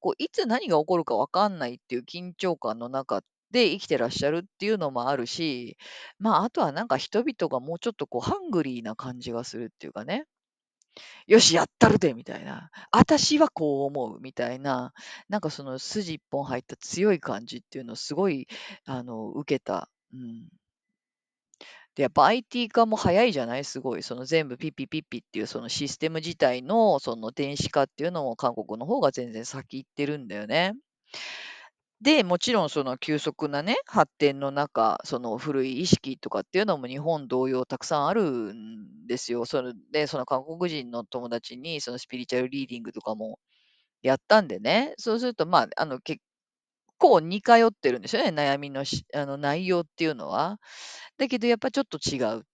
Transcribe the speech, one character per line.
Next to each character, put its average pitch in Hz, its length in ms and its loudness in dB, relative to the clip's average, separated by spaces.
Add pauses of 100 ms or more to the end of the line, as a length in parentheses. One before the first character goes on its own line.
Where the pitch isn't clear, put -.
こ - 120 0
う、 - 60 -2
い 311 140 -4
つ 392 140 -2
何 254 220 -2
が 165 100 4
起 156 80 0
こ 180 100 2
る 165 80 0
か 123 100 -2
わ 113 140 0
か 202 180 2
ん 190 120 -4
な 127 100 -4
い 123 60 -8
っ 123 40 -16
て - 160 -10
い 123 40 0
う 123 60 -10
緊 - 300 -12
張 180 220 -2
感 113 220 -6
の 120 100 -10
中 131 340 -4 (300)
で 240 160 6
生 196 100 -2
き - 80 -12
て 147 120 2
ら 120 80 2
っ 101 40 0
し - 160 -2
ゃ 147 40 2
る 160 80 0
っ 185 200 -12
て - 80 -8
い - 40 -2
う 220 80 0
の 156 120 -2
も 127 180 -2
あ 143 80 2
る 120 120 -2
し、 127 480 -6 (420)
ま 196 200 4
あ 185 60 2
あ 247 60 -2
と 330 120 0
は 156 100 2
な 165 120 -4
ん 240 40 -14
か 131 80 2
人 208 280 -2
々 226 240 -2
が 127 120 -2
も 147 140 -8
う 175 40 -8
ち - 100 -4
ょ - 20 -4
っ 214 40 -4
と - 140 -6
こ - 100 -4
う - 40 -6
ハ 403 160 -2
ン 359 120 -10
グ 170 140 2
リ 127 160 -6
ー - 20 -12
な 110 140 -8
感 123 240 -10
じ 120 100 -10
が 117 140 -4
す - 140 -12
る 117 80 -8
っ - 120 -16
て - 80 -16
い - 40 -12
う - 20 -16
か 104 120 -10
ね。 247 200 -6 (1040)
「よ 214 100 12
し、 - 160 6
や 170 100 4
っ - 20 -6 (120)
た 226 100 10
る 214 120 6
で」 147 140 4
み 117 100 -14
た - 120 -10
い - 80 -12
な。 - 260 -12 (200)
「私 - 480 6
は 302 100 6
こ 143 340 0
う - 20 0
思 139 320 -4
う」 - 40 -16
み 131 120 -16
た 123 200 -4
い 127 60 -10
な、 131 340 -2 (360)
な 202 100 -2
ん - 20 -8
か 156 100 -2
そ - 120 -10
の 131 160 -8
筋 175 360 -6
一 151 160 -12
本 139 140 -2
入 131 140 -4
っ 127 60 -10
た - 120 -16
強 202 360 0
い 170 80 0
感 117 260 -8
じ 123 120 -12
っ - 40 -20
て - 160 -14
い 131 40 -10
う - 20 -12
の 117 80 -12
を 113 40 -12
す - 180 -8
ご 190 140 2
い、 135 200 -4 (380)
あ 131 160 -6
の、 113 260 -10
受 143 280 -4
け - 40 -2
た。 - 280 -6 (240)
う 131 40 -18
ん。 120 320 -14 (1500)
で、 147 80 0
や 127 40 4
っ - 40 -10
ぱ 147 140 8
ア 190 60 8
イ 240 120 0
テ - 160 -8
ィ 240 60 0
ー - 20 -4
化 226 180 4
も 214 100 0
早 185 280 4
い 233 80 4
じ 143 80 0
ゃ 120 60 -2
な 120 120 -4
い？ 143 60 -6
す - 160 -10
ご 123 180 -2
い。 - 40 -8
そ - 120 -8
の 123 100 -10
全 156 240 2
部 123 80 -8
ピ 156 120 -6
ッ 143 60 -10
ピ 135 120 -8
ピ 156 120 -6
ッ 151 100 -8
ピ 123 100 -8
っ - 40 -16
て - 160 -12
い 107 40 -2
う 104 40 -4
そ - 140 -8
の 120 80 -10
シ 139 200 -4
ス - 100 -8
テ 156 100 -2
ム 160 80 -6
自 160 200 -8
体 127 260 2
の 190 380 4
そ 120 160 -4
の 110 160 -8
電 143 240 -4
子 - 140 -2
化 139 140 4
っ - 40 -4
て - 160 -8
い 170 40 0
う - 40 -6
の 165 120 -4
も 117 120 -4
韓 120 180 0
国 107 240 -8
の 123 80 -8
方 240 140 0
が 147 100 4
全 123 220 -8
然 110 120 -10
先 135 340 -12
行 135 80 -14
っ - 100 -20
て 143 100 -2
る 147 120 -4
ん 127 100 -16
だ 104 80 -10
よ 104 100 -10
ね。 170 280 0 (1300)
で、 269 240 6
も 175 140 2
ち - 160 0
ろ 196 100 4
ん 147 60 -2
そ 147 120 0
の 131 140 -4
急 151 220 -2
速 147 320 -4
な 143 120 -2
ね、 208 140 0 (100)
発 165 300 4
展 139 240 4
の 139 100 -2
中、 139 540 2
そ 135 140 -4
の 117 180 -6
古 135 300 -2
い 131 140 -4
意 180 60 -2
識 131 320 0
と - 120 -10
か 101 100 -2
っ - 40 -6
て - 140 -2
い 196 40 4
う - 20 2
の 185 140 0
も 127 80 -10
日 127 120 -10
本 147 300 -4
同 127 200 0
様 127 180 -2
た 131 100 -8
く - 80 -10
さ 156 140 0
ん 143 80 2
あ 175 80 2
る 123 400 -2
ん 107 520 -16
で 120 120 -4
す - 140 -6
よ。 120 120 -2
そ 135 160 -2
れ 123 140 -6 (180)
で、 151 140 0
そ 147 100 -6
の 127 80 -4
韓 131 200 -2
国 170 260 -4
人 131 200 -6
の 120 140 -6
友 120 240 -8
達 120 300 -8
に 151 240 -8
そ - 100 -10
の 127 60 -8
ス - 100 -16
ピ - 100 -10
リ 123 80 -10
チ 127 100 -2
ュ - 20 2
ア 127 40 0
ル 127 60 -2
リ 135 160 -6
ー 127 60 -12
デ 123 60 -10
ィ 120 40 -10
ン - 40 -12
グ 113 80 -12
と - 100 -12
か 110 120 -4
も 110 240 -10 (640)
や 131 120 4
っ 131 120 -2
た 214 140 8
ん 175 80 -2
で 95 120 -6
ね。 180 360 0
そ 220 180 -2
う 233 60 0
す 247 60 -2
る 247 80 -2
と、 156 120 0
ま 165 180 4
あ、 - 120 -6
あ - 80 0
の、 139 160 -6
結 - 220 -8 (760)
構 208 220 8
似 180 220 -4
通 233 100 6 (140)
っ 226 60 6
て - 200 2
る 170 60 0
ん 196 40 -12
で 147 60 -10
す - 80 -2
よ 220 80 2
ね、 247 60 2
悩 143 280 2
み 143 120 -8
の 139 160 -4
し-、 - 180 -4 (100)
あ 143 120 -2
の、 139 100 -6
内 147 300 -2
容 180 140 4
っ 170 40 0 (120)
て 170 80 -2
い - 40 4
う 151 60 0
の 87 140 -10
は。 160 300 -2 (600)
だ 269 100 0
け 247 100 0
ど 214 100 -2
や 233 80 4
っ - 20 -2
ぱ 262 120 -4
ち - 100 -4
ょ - 20 2
っ - 40 0
と 156 120 -8
違 - 180 -4 (180)
う 113 60 -8
っ - 20 -16 (120)